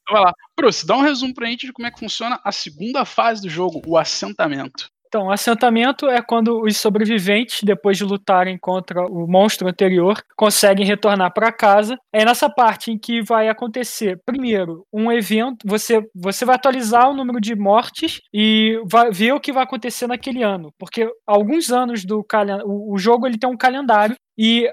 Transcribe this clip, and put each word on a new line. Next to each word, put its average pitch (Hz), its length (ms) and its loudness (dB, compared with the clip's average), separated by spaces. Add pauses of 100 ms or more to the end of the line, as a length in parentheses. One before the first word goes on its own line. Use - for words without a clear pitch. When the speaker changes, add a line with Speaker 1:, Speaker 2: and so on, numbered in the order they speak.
Speaker 1:
Então 196 140 -6
vai 202 80 6
lá. 175 100 4 (240)
Bruce, 214 280 2
dá 202 100 2
um 269 60 2
resumo 262 340 0
pra 233 120 -6
gente 240 200 -8
de 254 60 -16
como 240 140 -10
é 240 40 -8
que - 80 -20
funciona 226 440 -6
a 202 80 -4
segunda 202 540 -6
fase 220 380 -2
do 185 60 -8
jogo, 160 360 -4
o 165 140 -2
assentamento. 151 880 -4 (200)
Speaker 2:
Então, 196 200 -4
o 190 40 -2
assentamento 233 800 2
é 240 120 2
quando 233 400 0
os 214 140 0
sobreviventes, 214 880 0
depois 196 340 0
de 202 60 -6
lutarem 190 540 0
contra 180 480 -4
o 175 200 -6
monstro 185 440 2
anterior, 185 520 2 (140)
conseguem 202 500 4
retornar 196 480 2
pra 226 200 0
casa. 214 440 4 (140)
É 214 140 4
nessa 247 240 2
parte 233 420 0
em 220 60 -4
que 233 240 -4
vai 220 260 2
acontecer, 220 760 -4
primeiro, 208 680 -4
um 220 180 -2
evento, 226 560 -2
você, 214 480 0
você 190 300 -4
vai 254 120 4
atualizar 247 540 2
o 285 40 0
número 247 260 -4
de 214 160 -4
mortes 214 640 0 (140)
e 220 500 2
vai 226 260 4
ver 220 240 0
o 285 60 0
que 285 140 -6
vai 262 100 2
acontecer 247 420 -6
naquele 247 380 -6
ano, 185 340 -4
porque 220 320 -4 (160)
alguns 214 460 2
anos 240 320 -2
do 214 180 -4
calen-, 208 440 -2
o, 202 280 -6
o 196 40 -4
jogo 233 280 2
ele 240 120 -2
tem 254 120 -2
um 254 60 -4
calendário 247 640 2 (200)
e 233 360 2